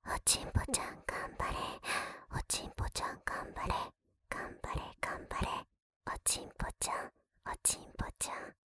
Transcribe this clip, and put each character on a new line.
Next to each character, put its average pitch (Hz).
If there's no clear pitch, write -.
お -
ち -
ん -
ぽ -
ち -
ゃ -
ん -
頑 -
張 -
れ。 -
お -
ち -
ん -
ぽ -
ち -
ゃ -
ん -
頑 -
張 -
れ。 -
頑 -
張 -
れ、 -
頑 -
張 -
れ。 -
お -
ち -
ん -
ぽ -
ち -
ゃ -
ん、 -
お -
ち -
ん -
ぽ -
ち -
ゃ -
ん。 -